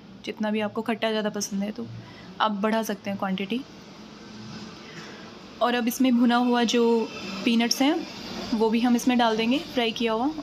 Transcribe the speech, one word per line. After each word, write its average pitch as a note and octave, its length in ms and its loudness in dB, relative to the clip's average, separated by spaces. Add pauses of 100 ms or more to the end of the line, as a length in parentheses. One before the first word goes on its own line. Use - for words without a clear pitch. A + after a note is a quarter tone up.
(240)
जितना G#3+ 260 -4
भी G#3+ 100 0
आपको G#3 220 -2
खट्टा A3 280 0
ज़्यादा G#3+ 200 0
पसंद G3+ 320 -4
है, G#3 80 -4
तो A#3 160 -10 (540)
आप G#3+ 100 2
बढ़ा G#3+ 320 0
सकते G#3 280 -6
हैं G3 80 -6
quantity। G3 420 -4 (2000)
और A#3+ 120 2
अब A#3+ 140 0
इसमें B3+ 280 4
भुना A#3+ 200 6
हुआ A#3+ 280 4
जो A#3 440 4 (360)
peanuts A#3 380 2
हैं, D#4 240 2 (480)
वो A3 160 4
भी A3+ 100 2
हम A#3+ 160 4
इसमें B3 220 4
डाल A3+ 180 6
देंगे, A#3 220 2
fry A#3 340 0
किया A3+ 200 0
हुआ। A#3+ 180 0 (120)